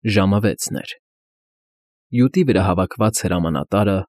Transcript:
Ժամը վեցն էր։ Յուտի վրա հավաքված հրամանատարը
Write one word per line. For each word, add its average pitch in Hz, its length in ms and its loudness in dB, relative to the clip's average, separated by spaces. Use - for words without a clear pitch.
Ժամը 101 380 2
վեցն - 360 -4
էր։ - 140 -12
Յուտի 131 320 2
վրա 101 180 2
հավաքված 92 640 0
հրամանատարը 90 720 0